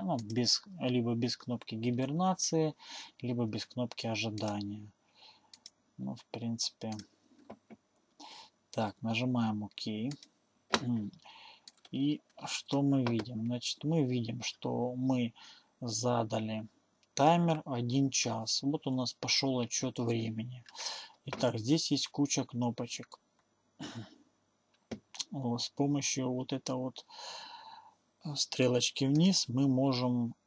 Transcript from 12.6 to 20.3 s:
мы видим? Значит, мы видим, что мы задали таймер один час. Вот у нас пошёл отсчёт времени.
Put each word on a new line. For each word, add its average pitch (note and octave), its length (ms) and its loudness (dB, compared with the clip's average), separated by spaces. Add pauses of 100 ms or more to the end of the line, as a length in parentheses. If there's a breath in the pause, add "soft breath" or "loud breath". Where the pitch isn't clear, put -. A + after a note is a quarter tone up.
мы C#3 200 4
видим? A#2 420 0
Значит, A#2+ 380 -4
мы D#3 200 4
видим, B2 400 0
что B2 500 -2
мы B2+ 400 2 (480 loud breath)
задали A2 840 0 (480)
таймер E3 500 6
один C3 460 2
час. A2+ 500 -2
Вот C#3+ 240 0
у C3+ 60 0
нас B2+ 220 -2
пошёл - 460 0
отсчёт - 380 -2
времени. A2+ 640 -2 (640 loud breath)